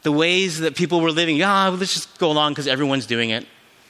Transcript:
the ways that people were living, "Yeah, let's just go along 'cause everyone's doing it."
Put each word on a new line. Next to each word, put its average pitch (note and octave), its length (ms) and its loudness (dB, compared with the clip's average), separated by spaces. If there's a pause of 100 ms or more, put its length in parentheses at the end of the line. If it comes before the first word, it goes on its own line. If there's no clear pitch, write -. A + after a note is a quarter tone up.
the D#3 80 0
ways E3+ 480 0
that D#3+ 160 -2
people E3+ 260 0
were D#3+ 120 2
living, D#3+ 240 0
"Yeah, F#3+ 320 2
let's F#3 260 -2
just - 240 -10
go F3+ 140 2
along D3+ 240 2
'cause D3 100 -6
everyone's C3+ 400 0
doing A#2 240 -2
it." A2+ 160 -4 (440)